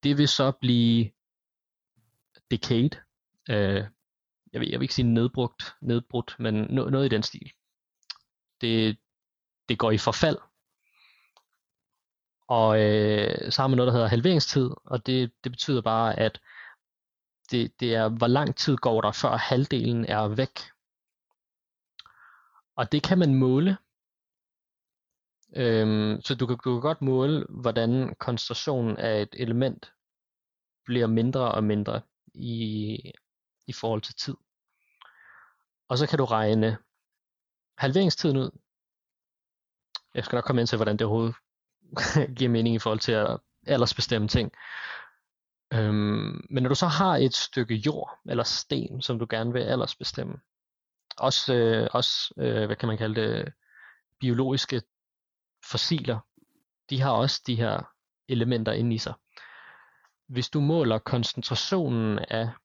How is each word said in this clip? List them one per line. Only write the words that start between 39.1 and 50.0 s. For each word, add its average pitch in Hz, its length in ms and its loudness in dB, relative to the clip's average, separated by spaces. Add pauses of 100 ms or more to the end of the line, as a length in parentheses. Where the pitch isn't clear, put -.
Jeg 117 100 -4
skal - 120 -4
nok 120 80 -2
komme 127 180 0
ind 117 60 0
til, - 80 -2
hvordan 104 200 0
det 113 100 -2
overhovedet 113 280 0 (480)
<laughs> 139 560 -2
giver 123 120 2
mening 117 240 2
i 110 40 0
forhold 107 220 -2
til - 120 0
at 110 280 0 (260)
aldersbestemme 117 600 0
ting. 113 240 0 (1200)
Øhm, 104 800 0
men 127 120 0
når 127 60 2
du 139 60 4
så 180 120 0
har 170 300 2
et 127 180 2
stykke 117 400 -2
jord 135 440 -4 (100)
eller 117 160 -2
sten, - 580 -6
som 120 160 -4
du 113 120 -4
gerne 113 220 -2
vil 127 80 -2
aldersbestemme, - 800 -4 (800)